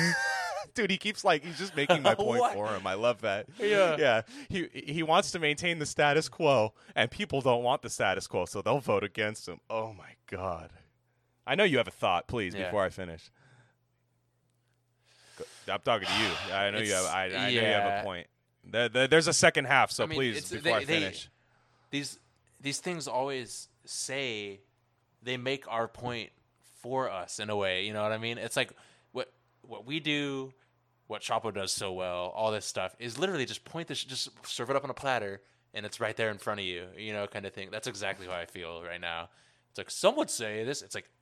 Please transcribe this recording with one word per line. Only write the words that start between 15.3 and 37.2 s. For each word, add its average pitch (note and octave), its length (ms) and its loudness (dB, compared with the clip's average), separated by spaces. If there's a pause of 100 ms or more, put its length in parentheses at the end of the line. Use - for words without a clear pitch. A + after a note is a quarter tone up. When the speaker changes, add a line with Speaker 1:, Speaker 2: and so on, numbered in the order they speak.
Speaker 1:
Go, E2+ 80 -12 (280)
I'm G2 120 -2
talking G#2+ 240 2
to F#2 140 0
you. F#2+ 320 -2
I G2 160 2
know G#2 80 -2
you A2 140 0
have, F#2 120 2
Speaker 2:
It's, D#2+ 80 0
Speaker 1:
I, F#2 140 2
I - 20 -4
know F#2+ 200 0
you A#2 120 4
have G#2+ 240 2
a G2+ 40 0
Speaker 2:
yeah. G2+ 140 0
Speaker 1:
point. F2+ 240 -8 (380)
There, A2 240 0
there, B2+ 200 4
there's D#3+ 200 8
a E3+ 40 2
second D3+ 340 6
half, B2 240 6
so - 140 0
Speaker 2:
I - 20 2
mean, D#3 100 -4
Speaker 1:
please, C3 220 0
Speaker 2:
it's, - 120 -8
Speaker 1:
before - 140 -6
Speaker 2:
they, E3+ 80 4
Speaker 1:
I A2 120 2
Speaker 2:
they, D#3+ 160 2
Speaker 1:
finish. - 300 -6 (600)
Speaker 2:
these, C#3 280 -6 (420)
these C#3 200 -4
things E3+ 260 -6
always C3 640 -4 (160)
say A2 760 -6 (600)
they B2+ 140 -4
make C3 340 -4
our A#2 180 0
point A#2+ 420 -8 (500)
for B2+ 300 -2
us F2+ 300 -8
in G#2+ 100 -4
a G#2 60 2
way. F#2+ 300 2
You G#2+ 60 -4
know G#2+ 100 -2
what G#2+ 100 2
I A2 60 -2
mean? A#2 200 -4
It's A2 180 -6
like C3 160 0 (400)
what, B2+ 200 -6 (300)
what A2 240 -16
we D3 140 -4
do, C#3 520 -2 (560)
what G#2+ 140 -6
Chapo A2+ 300 0
does F#2+ 200 -2
so G2 200 -4
well, F2+ 440 -4
all A2 160 2
this G#2 120 -4
stuff F#2 340 -4
is A#2 200 -8
literally E3+ 260 0
just A2+ 200 -8
point E3 240 -10
this, C3+ 160 -6
just C3 260 -6 (160)
serve A#2+ 240 -6
it C#3 60 2
up C3+ 80 0
on C#3 60 -6
a A#2+ 40 -6
platter, G#2+ 460 -2 (340)
and G#2 100 -6
it's G#2 160 -10
right A2 160 -2
there A2 140 2
in G#2 80 -8
front G#2 220 -4
of F#2+ 60 -4
you, F2+ 180 -4 (120)
you G#2+ 160 -8
know, G#2 140 -2